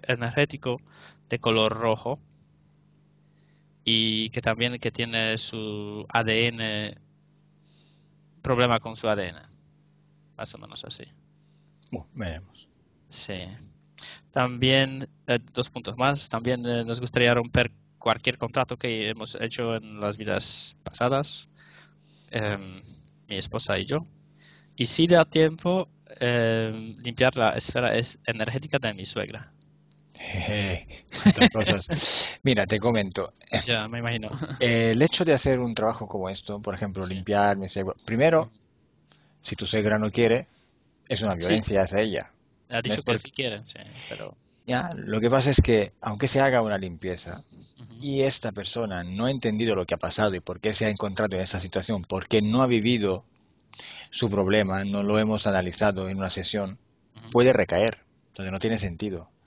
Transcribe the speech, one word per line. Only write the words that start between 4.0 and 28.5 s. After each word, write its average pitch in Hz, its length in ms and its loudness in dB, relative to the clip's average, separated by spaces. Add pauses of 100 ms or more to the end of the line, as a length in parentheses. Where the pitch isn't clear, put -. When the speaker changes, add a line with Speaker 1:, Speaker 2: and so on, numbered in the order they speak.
Speaker 1:
que 120 120 -6
también 117 360 0
que 117 140 -4
tiene 113 460 -2
su 104 720 -8
A 117 160 2
D 110 240 2
N, 110 480 -6 (1500)
problema 123 380 4
con 113 160 -10
su 113 120 -4
A 107 80 2
D 95 120 -4
N. 85 100 -14 (1000)
Más - 180 -12
o - 40 -16
menos - 260 -16
así. - 200 -14 (880)
Speaker 2:
Bueno, 80 240 -10
veremos. 90 540 -10 (400)
Speaker 1:
Sí. - 260 -12 (960)
También, 131 800 2 (180)
eh, 120 120 2 (140)
dos 123 180 -4
puntos 120 260 -10
más. 139 320 0
También, 120 380 -2
eh, 117 180 -2
nos 117 160 -6
gustaría 120 340 4
romper 120 360 2 (280)
cualquier 117 400 0
contrato 120 380 -2
que 110 340 -2
hemos 107 240 -8
hecho 113 420 -4
en 107 240 -10
las 104 160 -2
vidas - 680 -4
pasadas, - 680 -2 (840)
em, 98 520 -4 (460)
mi 98 80 -8
esposa 98 420 -4
y 95 80 -4
yo. 151 200 -4 (680)
Y 120 100 0
si 165 200 4
da 170 200 8
tiempo, 165 640 2 (320)
em, 113 840 0
limpiar 123 340 2
la 113 140 8
esfera 117 460 0
es-, 117 280 -2
energética 117 540 -2